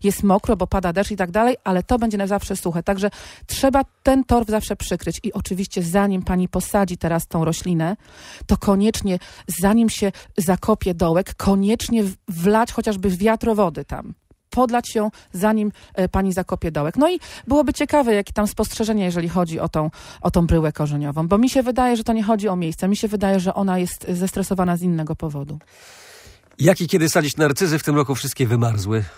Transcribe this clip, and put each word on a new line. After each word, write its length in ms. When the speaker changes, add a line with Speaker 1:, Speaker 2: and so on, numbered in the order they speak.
Speaker 1:
jest 200
mokro, 340
bo 100
pada 260
deszcz 180
i 60
tak 140
dalej, 340
ale 180
to 160
będzie 200
na 80
zawsze 300
suche. 260
Także 280
trzeba 360
ten 220
torf 240
zawsze 280
przykryć. 460
I 100
oczywiście 500
zanim 400
pani 260
posadzi 500
teraz 280
tą 180
roślinę, 520
to 100
koniecznie, 640
zanim 280
się 240
zakopie 560
dołek, 400
koniecznie 680
w-, 120
wlać 440
chociażby 380
wiatrowody 760
tam. 300
Podlać 440
ją, 160
zanim, 400
e, 140
pani 240
zakopie 380
dołek. 260
No 140
i 100
byłoby 260
ciekawe, 420
jakie 180
tam 140
spostrzeżenia, 580
jeżeli 240
chodzi 320
o 80
tą, 220
o 100
tą 160
bryłę 260
korzeniową. 560
Bo 100
mi 120
się 120
wydaje, 340
że 80
to 80
nie 100
chodzi 260
o 80
miejsce. 320
Mi 80
się 120
wydaje, 320
że 140
ona 240
jest 300
zestresowana 680
z 60
innego 340
powodu. 420
Speaker 2:
Jak 220
i 60
kiedy 220
sadzić 280
narcyzy? 420
W 60
tym 120
roku 180
wszystkie 320
wymarzły. 580